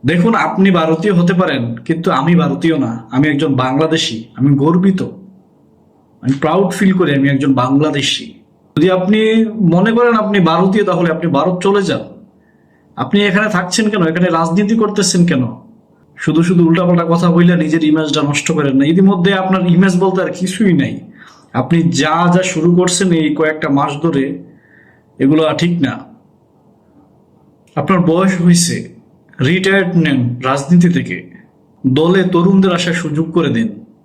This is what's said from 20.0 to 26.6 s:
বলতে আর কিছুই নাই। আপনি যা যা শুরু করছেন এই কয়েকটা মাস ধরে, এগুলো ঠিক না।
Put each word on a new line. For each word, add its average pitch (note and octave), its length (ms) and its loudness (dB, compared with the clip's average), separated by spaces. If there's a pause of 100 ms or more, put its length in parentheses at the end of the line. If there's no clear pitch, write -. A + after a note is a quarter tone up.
বলতে F#3 220 0
আর F3 100 -4
কিছুই F#3 400 -2
নাই। A#2+ 280 -2 (520)
আপনি E3 300 0
যা D#3 540 0
যা F#3 60 2
শুরু F3 340 0
করছেন F3+ 360 0
এই D3+ 220 0
কয়েকটা D#3 340 -2
মাস C#3+ 240 -2 (100)
ধরে, D3 400 -4 (760)
এগুলো D3+ 400 2
ঠিক E3+ 220 -2
না। B2 180 -4 (1800)